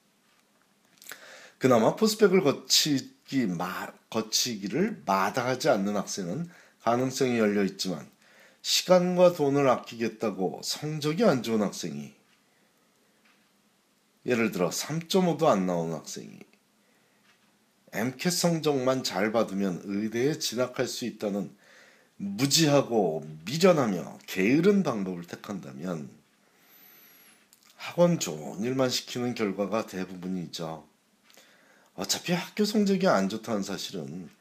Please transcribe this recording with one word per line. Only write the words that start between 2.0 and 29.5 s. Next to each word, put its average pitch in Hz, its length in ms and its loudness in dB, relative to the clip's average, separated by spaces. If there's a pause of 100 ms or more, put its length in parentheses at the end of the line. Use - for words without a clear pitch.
거치기 - 1040 0
마-, 90 460 -6 (180)
거치기를 113 960 -2
마다하지 120 640 2
않는 104 260 2
학생은 101 540 -6 (320)
가능성이 127 560 0
열려 104 260 2
있지만 90 420 -4 (540)
시간과 180 720 4
돈을 143 340 2
아끼겠다고 107 960 -2
성적이 151 600 -4
안 139 180 4
좋은 110 200 0
학생이, 73 500 -6 (2250)
예를 113 240 2
들어 87 200 0
삼 - 380 -6
점 185 200 2
오도 156 200 2
안 101 160 4
나오는 82 300 -2
학생이 55 440 -14 (1500)
엠캣 127 380 -2
성적만 143 760 2
잘 104 280 0
받으면 98 520 0
의대에 110 540 -2
진학할 123 480 -4
수 117 200 -8
있다는 101 440 -4 (640)
무지하고 110 1120 2 (200)
미련하며 135 800 2
게으른 165 560 4
방법을 95 420 -4
택한다면 76 840 -10 (1700)
학원 175 420 2
좋은 78 440 -6
일만 131 280 0
시키는 123 440 -4
결과가 104 520 -2